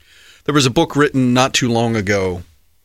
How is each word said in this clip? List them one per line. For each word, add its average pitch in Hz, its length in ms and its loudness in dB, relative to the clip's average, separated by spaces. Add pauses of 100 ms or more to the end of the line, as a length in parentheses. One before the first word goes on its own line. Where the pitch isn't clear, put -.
(440)
There 147 100 -2
was 143 100 4
a 120 60 2
book 165 260 -2
written 131 380 2
not 131 180 2
too 123 180 -2
long 117 240 0
ago 95 480 -2 (420)